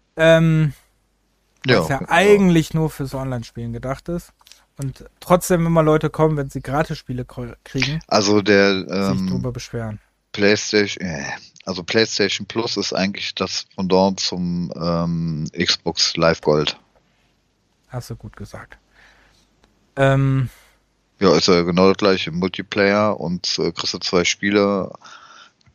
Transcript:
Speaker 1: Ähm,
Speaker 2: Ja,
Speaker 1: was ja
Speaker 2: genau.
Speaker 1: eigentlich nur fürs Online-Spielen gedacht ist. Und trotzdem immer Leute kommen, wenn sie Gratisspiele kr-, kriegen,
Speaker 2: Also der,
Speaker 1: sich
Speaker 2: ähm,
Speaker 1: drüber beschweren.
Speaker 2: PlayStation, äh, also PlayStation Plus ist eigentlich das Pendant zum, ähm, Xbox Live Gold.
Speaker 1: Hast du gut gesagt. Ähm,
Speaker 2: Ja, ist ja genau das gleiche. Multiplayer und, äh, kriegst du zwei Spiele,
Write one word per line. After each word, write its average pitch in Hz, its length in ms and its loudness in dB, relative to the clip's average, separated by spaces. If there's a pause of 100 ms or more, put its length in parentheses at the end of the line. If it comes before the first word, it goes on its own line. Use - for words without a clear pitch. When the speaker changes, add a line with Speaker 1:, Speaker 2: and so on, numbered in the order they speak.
(160)
Speaker 1:
Ähm, 160 580 4 (920)
Speaker 2:
Ja, 117 140 6
Speaker 1:
was 80 80 0
ja 139 100 -2
Speaker 2:
genau. - 120 -6
Speaker 1:
eigentlich 180 640 6
nur 160 160 0
fürs 135 240 -10
Online-Spielen 123 600 -8
gedacht 127 360 -10
ist. 175 240 -8 (460)
Und 135 260 -8 (140)
trotzdem 175 460 2
immer 165 160 4
Leute 156 300 4
kommen, 156 260 2
wenn 139 140 -6
sie 135 100 -10
Gratisspiele 131 640 -4
kr-, 120 380 -14
kriegen, 139 420 -6
Speaker 2:
Also 104 380 2
der, 98 380 2
Speaker 1:
sich 95 380 -2
Speaker 2:
ähm, 95 80 -4
Speaker 1:
drüber 123 240 -4
beschweren. 113 480 -10 (340)
Speaker 2:
PlayStation, 104 720 0
äh, 76 220 -8 (400)
also 92 160 -8
PlayStation 107 640 -2
Plus 113 320 -6
ist 101 160 -4
eigentlich - 400 -4
das - 320 -6 (100)
Pendant 95 440 2
zum, 87 560 -4
ähm, 82 840 -4
Xbox - 580 -2
Live 82 260 2
Gold. 76 380 0 (1080)
Speaker 1:
Hast 123 240 -14
du 120 40 -12
gut - 220 -18
gesagt. - 400 -18 (1200)
Ähm, 135 560 2 (680)
Speaker 2:
Ja, 92 160 6
ist - 120 2
ja 90 160 4
genau 90 240 4
das 95 100 4
gleiche. 95 340 0
Multiplayer 98 880 0
und, 87 380 -6
äh, 85 140 -2
kriegst - 240 -8
du - 20 -6
zwei 87 260 0
Spiele, 101 680 0 (840)